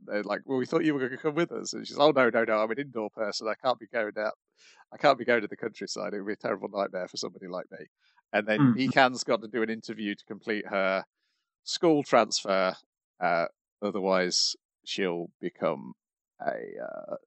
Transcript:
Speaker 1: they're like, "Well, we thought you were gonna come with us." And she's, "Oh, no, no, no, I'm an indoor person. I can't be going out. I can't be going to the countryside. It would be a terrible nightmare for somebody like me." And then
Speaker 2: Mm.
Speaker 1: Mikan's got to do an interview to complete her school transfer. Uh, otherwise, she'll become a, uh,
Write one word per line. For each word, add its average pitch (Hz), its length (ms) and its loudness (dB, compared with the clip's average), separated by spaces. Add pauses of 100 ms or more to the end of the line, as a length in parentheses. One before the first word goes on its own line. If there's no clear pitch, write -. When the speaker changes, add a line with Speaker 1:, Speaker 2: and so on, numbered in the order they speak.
Speaker 1:
they're 104 160 -4
like, 101 240 -4
"Well, 131 140 -2
we 123 80 -2
thought 165 180 2
you 156 80 2
were 143 60 -2
gonna 127 200 -4
come 156 140 -2
with 165 180 0
us." 98 220 -8
And 113 140 -10
she's, - 100 -12
"Oh, 147 140 6
no, 131 180 6
no, 117 140 2
no, 110 180 2
I'm 113 80 2
an 113 80 -2
indoor 120 320 -4
person. 110 380 -4
I 104 80 -2
can't 123 240 -2
be 113 80 -18
going 107 320 -4
out. 107 180 -4 (540)
I 117 60 -16
can't 143 200 6
be 110 80 -8
going 120 160 4
to 101 60 -4
the 98 100 -14
countryside. 104 560 -6
It 104 80 -6
would 98 60 -10
be 107 60 -2
a - 20 -8
terrible 104 340 -4
nightmare 95 380 -4
for - 100 -16
somebody 98 300 -10
like 90 240 -10
me." 87 160 -16 (440)
And 104 140 2
then 107 140 2
Speaker 2:
Mm. 127 160 6 (160)
Speaker 1:
Mikan's 127 320 4
got 113 180 0
to 110 60 -12
do 113 160 -2
an 113 80 0
interview 110 420 -6
to - 120 -14
complete 104 420 -6
her 95 360 0 (600)
school 151 400 2
transfer. 98 720 2 (440)
Uh, 87 280 2 (340)
otherwise, 95 760 0 (300)
she'll 87 460 -4 (100)
become 73 540 -4 (440)
a, 55 400 -6
uh, - 360 -10 (120)